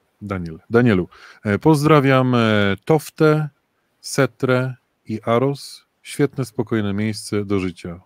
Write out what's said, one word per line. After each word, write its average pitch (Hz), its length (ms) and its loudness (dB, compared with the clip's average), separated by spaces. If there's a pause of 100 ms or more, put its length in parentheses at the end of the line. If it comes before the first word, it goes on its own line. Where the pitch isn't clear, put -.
(220)
Daniel, 90 380 -8 (100)
Danielu, 110 380 4 (360)
e, 101 160 0
pozdrawiam, 139 760 4
e, 120 40 2 (460)
Toftę, 151 640 0 (520)
Setrę 127 720 -2 (340)
i 110 160 -8
Aros. 131 600 -2 (160)
Świetne, - 440 -4
spokojne 107 480 -4
miejsce 104 520 -4
do 98 140 0
życia. 90 460 -8